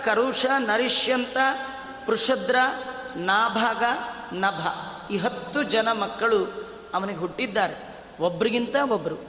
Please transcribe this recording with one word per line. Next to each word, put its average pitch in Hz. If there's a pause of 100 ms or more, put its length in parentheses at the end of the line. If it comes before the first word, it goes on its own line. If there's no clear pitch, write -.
ಕರುಷ, 226 (120)
ನರಿಷ್ಯಂತ, 247 (680)
ಪೃಷದ್ರ, 226 (600)
ನಾಭಾಗ, 214 (500)
ನಭ, 180 (440)
ಈ 202
ಹತ್ತು 240
ಜನ 220
ಮಕ್ಕಳು 214 (260)
ಅವನಿಗೆ 190
ಹುಟ್ಟಿದ್ದಾರೆ, 185 (220)
ಒಬ್ರಿಗಿಂತ 214
ಒಬ್ರು. 202 (120)